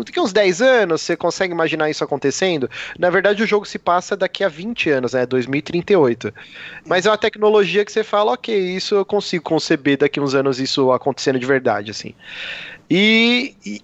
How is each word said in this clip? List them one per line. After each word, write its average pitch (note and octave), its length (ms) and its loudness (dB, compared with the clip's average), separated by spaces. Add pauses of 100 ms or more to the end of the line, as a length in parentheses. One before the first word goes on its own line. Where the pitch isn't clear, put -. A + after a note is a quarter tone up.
daqui - 160 -8
uns A#3+ 120 0
dez F#3+ 300 2
anos, A3 400 4
você E3+ 160 -2
consegue F3 360 -2
imaginar D#3 360 0
isso D#3 140 -4
acontecendo? C#3+ 680 0 (280)
Na F3+ 120 2
verdade, G3 340 2
o - 20 2
jogo G#3 200 0
se - 120 -10
passa F3 380 0
daqui F#3 260 -4
a G3 60 2
vinte F3 420 -4
anos, B2+ 240 0
né? B2+ 120 0
Dois B2 200 0
mil C3+ 140 -4
e - 20 -2
trinta E3+ 320 -2
e - 20 6
oito. A#2+ 380 2 (520)
Mas F3 200 0
é G#3+ 60 4
uma G#3 60 2
tecnologia G#3 640 2
que G#3 80 -10
você A3 120 -2
fala, G#3+ 280 0
"Ok, A#3 260 -4
isso F#3 380 -2
eu G3 100 2
consigo F#3+ 380 -2
conceber D3 540 0
daqui C#3+ 220 0
uns C#3+ 140 0
anos C3+ 260 0
isso C3 320 0
acontecendo C3 460 0
de B2 80 -6
verdade", A#2 460 0
assim. - 220 -14 (760)
E, A3+ 640 2 (120)
e, G#3 180 -12